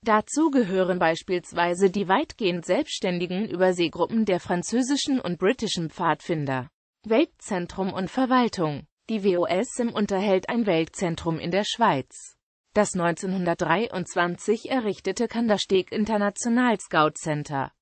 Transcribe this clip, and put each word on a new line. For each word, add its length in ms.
Dazu 460
gehören 480
beispielsweise 880
die 200
weitgehend 560
selbstständigen 840
Überseegruppen 760
der 160
französischen 800
und 180
britischen 520
Pfadfinder. 800
Weltzentrum 880
und 180
Verwaltung. 760
Die 140
W 160
O 80
S 320
M 160
unterhält 540
ein 180
Weltzentrum 720
in 120
der 140
Schweiz. 720
Das 200
neunzehnhundertdreiundzwanzig 1800
errichtete 580
Kandersteg 640
International 880
Scout 360
Center. 540